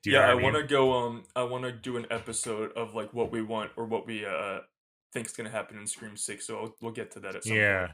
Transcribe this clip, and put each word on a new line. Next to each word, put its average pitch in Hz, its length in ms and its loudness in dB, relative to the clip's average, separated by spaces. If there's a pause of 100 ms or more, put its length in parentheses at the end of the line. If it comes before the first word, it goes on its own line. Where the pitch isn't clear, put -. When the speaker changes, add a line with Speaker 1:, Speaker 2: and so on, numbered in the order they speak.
Speaker 1:
do - 80 0
you - 20 4
Speaker 2:
Yeah, 135 80 10
Speaker 1:
know - 20 10
what 120 80 8
Speaker 2:
I - 20 10
Speaker 1:
I - 20 10
mean? - 0 -
Speaker 2:
wanna 131 320 4
go, 135 280 6
um, 117 300 -2 (120)
I 127 60 0
wanna 127 300 -4
do 123 240 -6
an 117 140 -6
episode 113 600 -4
of, 110 220 -6
like, 104 180 -6
what 117 180 0
we 117 120 -2
want 107 340 -4
or 117 80 -4
what 110 220 -2
we, 107 180 -6
uh, 95 380 -4 (500)
think's 113 240 -6
gonna 110 140 -8
happen 107 280 -8
in 104 80 -10
Scream 104 300 -10
six, - 300 -8
so 110 120 -8
I'll, 110 220 -8
we'll 117 120 -8
get 110 200 -8
to 104 80 -16
that 98 160 -10
at 92 80 -12
some 110 200 4
Speaker 1:
Yeah, 92 280 2
Speaker 2:
point - 20 -